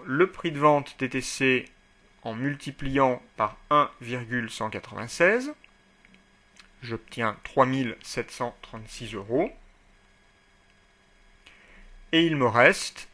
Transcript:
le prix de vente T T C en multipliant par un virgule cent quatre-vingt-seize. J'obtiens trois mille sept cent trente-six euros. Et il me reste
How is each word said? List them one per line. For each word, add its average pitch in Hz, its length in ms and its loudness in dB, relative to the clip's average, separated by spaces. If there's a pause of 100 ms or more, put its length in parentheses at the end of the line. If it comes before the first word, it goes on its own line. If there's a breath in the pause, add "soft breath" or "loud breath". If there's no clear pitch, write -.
le 147 260 2
prix 170 220 -6
de 143 80 -6
vente 147 360 4
T 131 120 -4
T 131 120 -4
C 131 440 0 (580)
en 113 140 -6
multipliant 135 840 0 (160)
par 107 200 -2 (140)
un 147 200 4 (100)
virgule 120 480 -4
cent 110 220 -6
quatre-vingt-seize. 170 800 -2 (1300)
J'obtiens 113 640 -6
trois 135 200 4
mille 131 380 -2
sept - 280 -8
cent 120 300 -8
trente-six 113 540 -14
euros. 113 360 -2 (2500 soft breath)
Et 165 140 4
il 160 100 0
me 135 100 2
reste 120 680 4